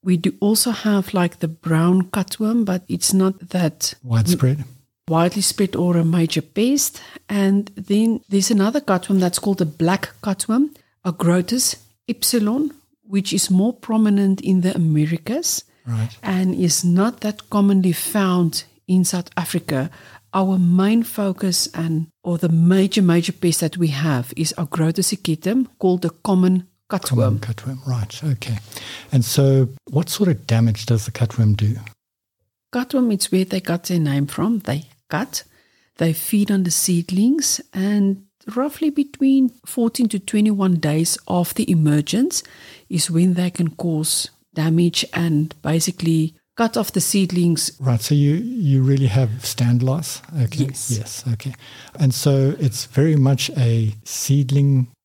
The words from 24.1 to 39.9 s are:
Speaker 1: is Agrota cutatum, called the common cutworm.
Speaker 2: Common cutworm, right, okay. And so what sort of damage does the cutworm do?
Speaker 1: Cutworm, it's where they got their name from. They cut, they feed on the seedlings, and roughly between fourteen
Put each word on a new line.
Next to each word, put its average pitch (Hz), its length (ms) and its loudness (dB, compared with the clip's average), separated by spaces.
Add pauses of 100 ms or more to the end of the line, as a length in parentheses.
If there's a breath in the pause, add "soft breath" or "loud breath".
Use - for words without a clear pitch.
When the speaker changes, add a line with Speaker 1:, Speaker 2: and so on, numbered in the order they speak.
Speaker 1:
is 160 220 -4
Agrota 165 440 -2
cutatum, 190 680 -2 (120)
called 180 220 2
the 170 80 -2
common 185 580 2 (220)
cutworm. 131 340 0
Speaker 2:
Common 104 160 2
cutworm, 131 480 -8
right, 120 360 -6
okay. 120 340 -4 (560 loud breath)
And 127 100 4
so 135 460 4 (200)
what 151 200 -2
sort 202 200 0
of 131 160 -2
damage 113 400 2
does 113 200 0
the 110 60 -10
cutworm 107 440 0
do? 107 220 0 (960)
Speaker 1:
Cutworm, 247 400 0
it's - 180 -4
where 190 140 2
they 190 160 -4
got 175 240 -4
their 175 140 -2
name 143 280 0
from. 214 320 -2
They 151 280 -6 (220)
cut, - 340 -6 (540 soft breath)
they 165 140 0
feed 202 400 0
on 190 120 2
the 175 80 -2
seedlings, 190 880 0 (120)
and 196 520 0 (300)
roughly 294 340 -2
between 269 600 2 (140)
fourteen 233 440 0